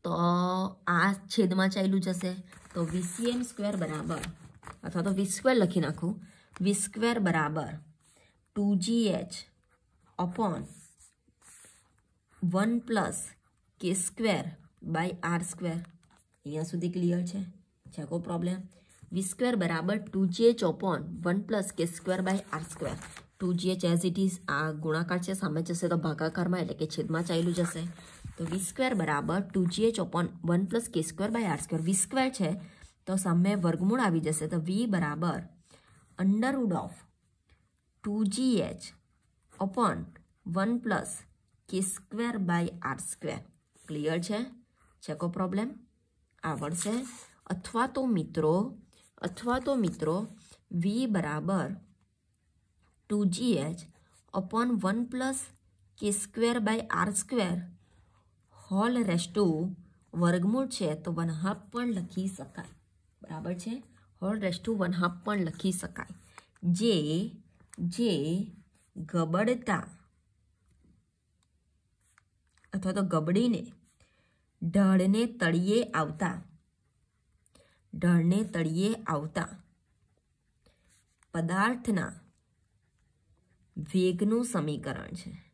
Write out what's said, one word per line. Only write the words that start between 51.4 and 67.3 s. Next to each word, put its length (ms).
ટુ 160
જી 260
એચ 280
upon 440
વન 240
પ્લસ 400
કે 140
સ્ક્વેર 460
by 220
આર 240
સ્ક્વેર 640
whole 340
raise 320
to 360
વર્ગમૂળ 540
છે 280
તો 160
વન 180
હાફ 280
પણ 160
લખી 400
શકાય. 380
બરાબર 320
છે? 300
Whole 200
raise 260
to 60
one 160
half 320
પણ 160
લખી 320
શકાય. 360
જે, 640